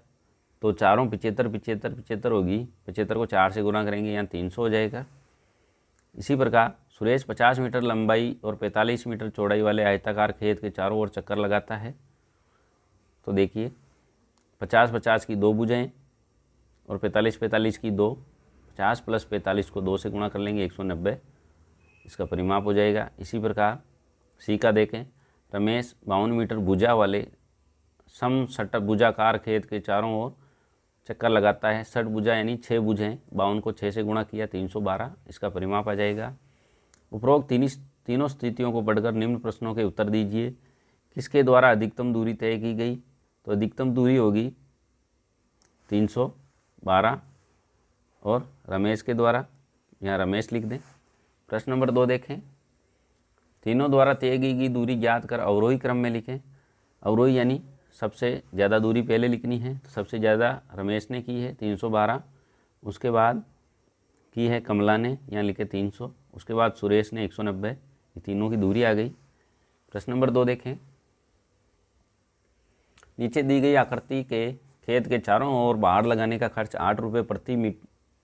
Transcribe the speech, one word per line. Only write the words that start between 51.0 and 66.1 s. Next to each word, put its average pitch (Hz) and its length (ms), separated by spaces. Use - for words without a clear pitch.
प्रश्न 110 220
नंबर 127 200
दो 123 140
देखें, 127 340
तीनों 131 260
द्वारा 139 240
तय 131 220
की 131 160
गई 131 160
दूरी 123 260
ज्ञात 117 300
कर 117 140
अवरोही 107 380
क्रम 123 200
में 120 120
लिखें। 117 300
अवरोही 123 340
यानी 127 240
सबसे 123 420
ज़्यादा 101 260
दूरी 113 240
पहले 117 240
लिखनी 120 320
है, 127 180
तो - 120
सबसे 110 300
ज़्यादा 113 420
रमेश 101 380
ने 123 100
की 123 200
है 123 120
तीन 104 220
सौ 113 140
बारह, 110 320
उसके 120 280
बाद 117 320
की 117 120
है 117 140
कमला 107 360
ने, 120 280
यहाँ 104 180
लिखे 101 240
तीन 101 220
सौ, 120 220